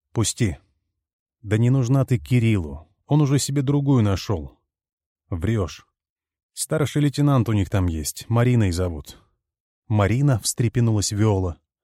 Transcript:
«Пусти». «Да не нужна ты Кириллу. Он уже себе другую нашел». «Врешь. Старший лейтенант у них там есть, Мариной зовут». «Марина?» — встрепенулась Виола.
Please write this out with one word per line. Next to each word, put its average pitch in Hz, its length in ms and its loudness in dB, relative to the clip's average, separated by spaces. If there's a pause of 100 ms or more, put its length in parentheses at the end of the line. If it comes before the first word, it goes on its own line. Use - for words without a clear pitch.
(120)
«Пусти». 104 460 -2 (840)
«Да 104 140 -2
не 120 140 2
нужна 135 340 2
ты 123 140 0
Кириллу. 107 720 -2 (180)
Он 151 140 2
уже 143 180 2
себе 139 240 -4
другую 139 400 2
нашел». 92 560 -4 (720)
«Врешь. 98 560 -4 (680)
Старший 151 500 -2
лейтенант 143 460 2
у 113 40 0
них 101 180 0
там 92 160 0
есть, 78 420 -6
Мариной 117 440 2
зовут». 85 460 -6 (680)
«Марина?» — 110 560 2
встрепенулась 113 680 0
Виола. 98 460 0 (260)